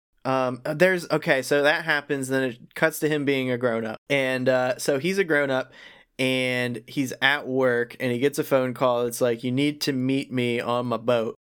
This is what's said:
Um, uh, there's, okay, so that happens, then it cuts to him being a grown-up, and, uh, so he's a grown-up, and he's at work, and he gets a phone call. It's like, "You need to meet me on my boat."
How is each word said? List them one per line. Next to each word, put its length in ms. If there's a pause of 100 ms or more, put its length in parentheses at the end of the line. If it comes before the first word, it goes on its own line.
(240)
Um, 400
uh, 100
there's, 360
okay, 320
so 200
that 220
happens, 440
then 140
it 320
cuts 260
to 80
him 180
being 240
a 80
grown-up, 400 (100)
and, 400
uh, 300
so 200
he's 200
a 60
grown-up, 480 (460)
and 680
he's 240 (100)
at 240
work, 540
and 100
he 80
gets 220
a 40
phone 300
call. 320
It's 140
like, 240
"You 80
need 300
to 100
meet 400
me 260
on 280
my 100
boat." 500